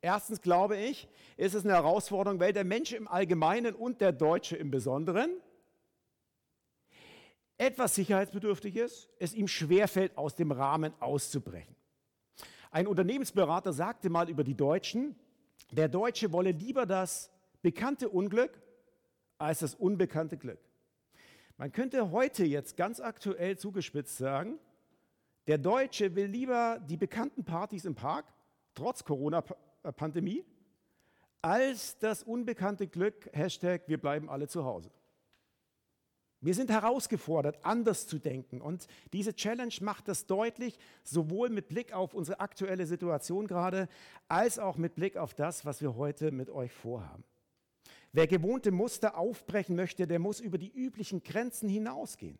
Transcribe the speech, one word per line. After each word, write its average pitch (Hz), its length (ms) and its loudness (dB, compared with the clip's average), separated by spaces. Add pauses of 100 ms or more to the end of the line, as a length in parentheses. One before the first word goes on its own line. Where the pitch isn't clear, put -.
Erstens 202 400 -2
glaube 185 340 6
ich, 220 320 -4 (300)
ist 190 180 2
es 202 80 0
eine 202 100 4
Herausforderung, 190 680 4
weil 185 100 6
der 196 140 0
Mensch 226 260 0
im 220 160 -8
Allgemeinen 185 680 2
und 240 280 -4
der 190 100 6
Deutsche 160 460 2
im 151 120 -4
Besonderen 160 600 0 (2250)
etwas 254 380 2
sicherheitsbedürftig 196 800 0
ist, 233 420 -4
es 175 160 -4
ihm 202 140 0
schwerfällt, 185 720 4
aus 143 180 -2
dem 156 160 2
Rahmen 147 480 2
auszubrechen. 123 760 -4 (960)
Ein 175 160 2
Unternehmensberater 190 840 2
sagte 175 380 -2
mal 170 200 4
über 151 140 0
die 131 120 0
Deutschen, 196 600 0 (560)
der 151 160 4
Deutsche 202 460 0
wolle 185 180 4
lieber 233 340 0
das 185 460 -2 (300)
bekannte 233 480 0
Unglück 202 520 2 (760)
als 156 220 0
das 151 140 -4
unbekannte 180 640 0
Glück. 113 220 -12 (1000)
Man - 140 -8
könnte 240 400 0
heute 226 320 2
jetzt 143 320 0
ganz 208 240 -2
aktuell 190 580 -4
zugespitzt 185 600 -6
sagen, 139 420 -2 (880)
der 151 100 4
Deutsche 202 580 2
will 202 120 0
lieber 233 520 0 (100)
die 165 80 -4
bekannten 220 480 -4
Partys 170 400 -4
im 165 100 -4
Park, 160 360 -4 (440)
trotz 214 280 -6
Corona-Pandemie, 160 1400 -4 (1000)
als 233 560 0
das 214 260 0
unbekannte 208 640 -2
Glück, 185 440 -2
Hashtag 175 560 -2
wir 156 120 0
bleiben 151 300 -2
alle 143 180 -6
zu 156 180 -4
Hause. 90 260 -6 (1500)
Wir 175 80 2
sind 233 160 0
herausgefordert, 208 920 2
anders 220 420 2
zu 156 140 -6
denken. 131 400 -6
Und 160 280 -8 (260)
diese 202 200 -2
Challenge 240 460 -4
macht 202 300 -6
das - 160 -4
deutlich, 226 520 -2 (240)
sowohl 170 480 -2
mit 214 200 -4
Blick 226 240 -6
auf 185 200 -2
unsere 170 280 -6
aktuelle 190 440 -4
Situation 175 640 -2
gerade, 180 400 0 (400)
als 226 320 2
auch 190 160 -2
mit 165 180 -2
Blick 185 220 -2
auf 160 180 -6
das, 156 300 -2
was 147 180 -6
wir 135 140 -2
heute 147 360 -2
mit 131 180 -6
euch 123 240 -6
vorhaben. 107 500 -10 (880)
Wer 160 160 6
gewohnte 190 440 4
Muster 208 460 0
aufbrechen 185 600 0
möchte, 180 280 0
der 170 140 2
muss 208 220 -2
über 190 160 -4
die 185 120 -6
üblichen 220 540 -6
Grenzen 226 460 -4
hinausgehen. 160 720 -4